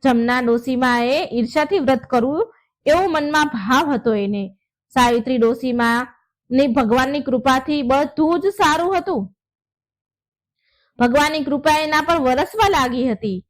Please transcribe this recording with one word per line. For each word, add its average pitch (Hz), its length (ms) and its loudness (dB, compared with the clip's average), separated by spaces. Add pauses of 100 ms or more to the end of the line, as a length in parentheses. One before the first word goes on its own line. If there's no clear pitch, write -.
જમના 247 380 2
ડોસીમાએ 247 880 0
ઈર્ષાથી 294 480 0
વ્રત 262 240 0
કરવું 269 500 -2 (320)
એવો 349 220 2
મનમાં 302 380 0
ભાવ 262 460 0
હતો 233 240 0
એને. 202 420 -4 (320)
સાવિત્રી 247 480 0
ડોસીમાને 240 1300 0
ભગવાનની 254 520 0
કૃપાથી 269 640 0
બધું 294 580 0
જ 381 80 -2
સારું 349 500 0
હતું. 302 380 -6 (1600)
ભગવાનની 294 440 2
કૃપા 294 360 0
એના 302 220 0
પર 339 160 0
વરસવા 302 520 0
લાગી 254 420 0
હતી. 196 380 -6